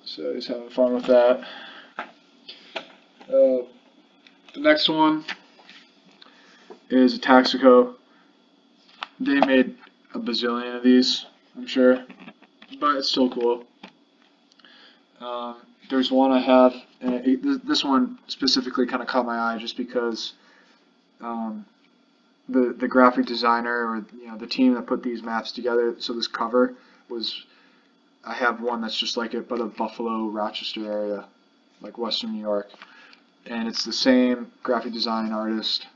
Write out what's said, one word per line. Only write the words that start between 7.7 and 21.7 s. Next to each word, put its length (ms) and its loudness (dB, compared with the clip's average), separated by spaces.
They 180 2
made 380 4
a 40 -8
bazillion 560 -6
of 80 -10
these, 440 4
I'm 120 -12
sure, 360 4
but 160 2
it's 120 -4
still 220 2
cool. 340 -2
Um, 380 -10
there's 220 0
one 220 4
I 80 4
have, 340 6
and 140 -2
it, 260 0
th-, 220 -2
this 220 -2
one 420 0
specifically 600 -2
kinda 180 -6
caught 200 -2
my 120 -4
eye 200 -2
just 180 -12
because, 560 -6
um, 440 -8